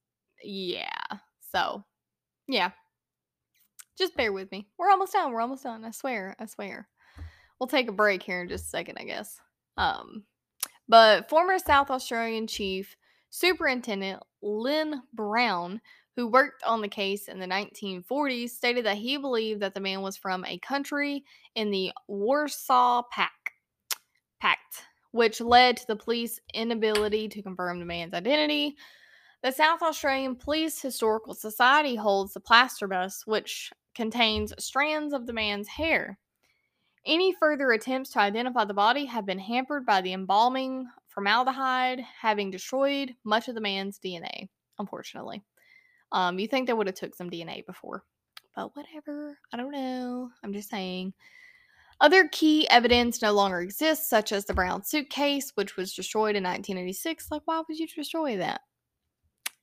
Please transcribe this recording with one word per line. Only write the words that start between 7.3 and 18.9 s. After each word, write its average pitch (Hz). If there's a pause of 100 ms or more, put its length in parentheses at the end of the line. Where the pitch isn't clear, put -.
We'll 262
take 254
a 214
break 196
here 180
in 175
just 175
a -
second, 165
I -
guess. - (380)
Um, 202 (640)
but 214
former 359
South 285
Australian 226
Chief 196 (340)
Superintendent 247 (200)
Lynn 269 (120)
Brown, 214 (340)
who 240
worked 262
on 226
the 208
case 202
in 185
the 185
nineteen 190
forties, 247
stated 240
that 208